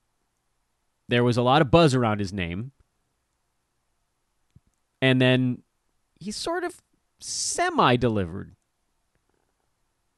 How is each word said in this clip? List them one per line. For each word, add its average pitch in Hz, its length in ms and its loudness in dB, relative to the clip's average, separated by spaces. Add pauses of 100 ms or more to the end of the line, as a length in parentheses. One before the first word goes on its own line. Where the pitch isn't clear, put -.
(1080)
There 120 160 2
was 120 120 2
a 123 60 0
lot 131 200 4
of 131 80 0
buzz 165 240 6
around 110 260 0
his 95 120 -6
name. 98 380 -8 (2250)
And 131 180 2
then 127 420 0 (580)
he 185 100 -12
sort 330 320 -6
of 349 180 -10 (400)
semi-delivered. 123 1400 -2 (1600)